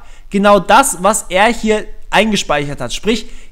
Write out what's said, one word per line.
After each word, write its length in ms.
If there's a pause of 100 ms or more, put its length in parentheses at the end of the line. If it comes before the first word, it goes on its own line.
(300)
genau 300
das, 420
was 280
er 180
hier 400 (240)
eingespeichert 680
hat. 140
Sprich, 320 (260)